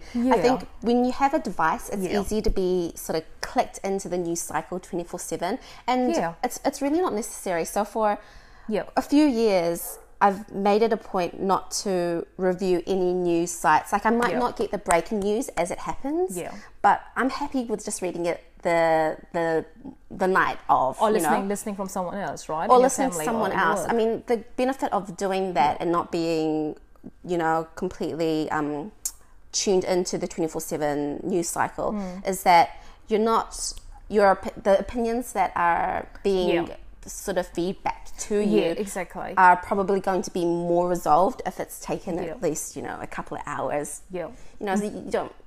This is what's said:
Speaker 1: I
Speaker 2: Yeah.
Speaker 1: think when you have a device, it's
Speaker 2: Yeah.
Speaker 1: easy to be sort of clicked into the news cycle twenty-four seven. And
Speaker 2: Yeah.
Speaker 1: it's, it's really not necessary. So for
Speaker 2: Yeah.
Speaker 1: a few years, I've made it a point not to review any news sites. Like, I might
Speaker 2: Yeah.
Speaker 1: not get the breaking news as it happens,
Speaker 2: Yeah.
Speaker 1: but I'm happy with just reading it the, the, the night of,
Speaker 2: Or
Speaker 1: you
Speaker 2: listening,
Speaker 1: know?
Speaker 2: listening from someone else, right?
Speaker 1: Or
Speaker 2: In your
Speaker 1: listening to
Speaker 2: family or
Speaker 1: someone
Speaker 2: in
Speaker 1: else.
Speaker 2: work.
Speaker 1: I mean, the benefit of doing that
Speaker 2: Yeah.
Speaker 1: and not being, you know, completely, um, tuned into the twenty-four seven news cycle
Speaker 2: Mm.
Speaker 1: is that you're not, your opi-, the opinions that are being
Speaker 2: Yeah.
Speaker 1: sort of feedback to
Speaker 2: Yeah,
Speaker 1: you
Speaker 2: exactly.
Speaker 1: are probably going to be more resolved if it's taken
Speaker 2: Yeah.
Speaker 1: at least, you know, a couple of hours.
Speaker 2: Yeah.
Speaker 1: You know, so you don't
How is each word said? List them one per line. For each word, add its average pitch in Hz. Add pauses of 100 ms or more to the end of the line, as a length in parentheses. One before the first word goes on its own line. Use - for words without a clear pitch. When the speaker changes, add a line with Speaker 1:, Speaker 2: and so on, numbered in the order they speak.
(140)
Speaker 1:
I 240
Speaker 2:
Yeah. 254
Speaker 1:
think 240 (140)
when 240
you 254
have 277
a 320
device, 180
it's 196
Speaker 2:
Yeah. 202
Speaker 1:
easy 208
to 220
be 180
sort -
of 160 (180)
clicked -
into 196
the 180
news 170
cycle 160
twenty-four 175
seven. 175 (300)
And 254
Speaker 2:
Yeah. 170 (100)
Speaker 1:
it's, -
it's -
really 285
not 359
necessary. 190
So 202
for 214 (480)
Speaker 2:
Yeah. 214 (120)
Speaker 1:
a 262
few 285
years, 196 (240)
I've 202
made 202
it 226
a 214
point -
not 185 (120)
to 175 (100)
review 180
any 185
news 175
sites. -
Like, 202
I 220
might 233
Speaker 2:
Yeah. 240
Speaker 1:
not 247
get 214
the -
breaking 180
news 208
as 175
it -
happens, 285
Speaker 2:
Yeah. 156 (300)
Speaker 1:
but 202 (140)
I'm 247
happy 277
with 214
just -
reading 175
it - (180)
the, 165 (160)
the, 165 (440)
the 190
night 185 (120)
of, 131
Speaker 2:
Or 214
Speaker 1:
you 214
Speaker 2:
listening, -
Speaker 1:
know? 196
Speaker 2:
listening 202
from 190
someone 180
else, 165
right? 165
Speaker 1:
Or -
Speaker 2:
In 190
your -
Speaker 1:
listening 262
to 180
Speaker 2:
family 156
or 156
Speaker 1:
someone 220
Speaker 2:
in -
Speaker 1:
else. 175
Speaker 2:
work. -
Speaker 1:
I -
mean, 226
the 240 (180)
benefit 262
of 190
doing 190
that 151
Speaker 2:
Yeah. -
Speaker 1:
and 170
not 170
being, 156 (480)
you 175
know, 160
completely, 160
um, 147 (580)
tuned 185
into 180
the 170
twenty-four 165
seven 147
news 175
cycle -
Speaker 2:
Mm. 190
Speaker 1:
is 190
that 170 (380)
you're 214
not, - (340)
your 196
opi-, -
the 196
opinions 233
that 190
are 175 (160)
being 180
Speaker 2:
Yeah. - (300)
Speaker 1:
sort -
of 180
feedback - (180)
to 208
Speaker 2:
Yeah, 208
Speaker 1:
you 170
Speaker 2:
exactly. 196
Speaker 1:
are 180
probably 196
going 185
to -
be 175
more 175
resolved 170
if 180
it's -
taken 165
Speaker 2:
Yeah. 170
Speaker 1:
at -
least, 160
you 139
know, -
a 139
couple -
of -
hours. 143
Speaker 2:
Yeah. 175 (320)
Speaker 1:
You 214
know, 190
so 208
you 202
don't 190 (140)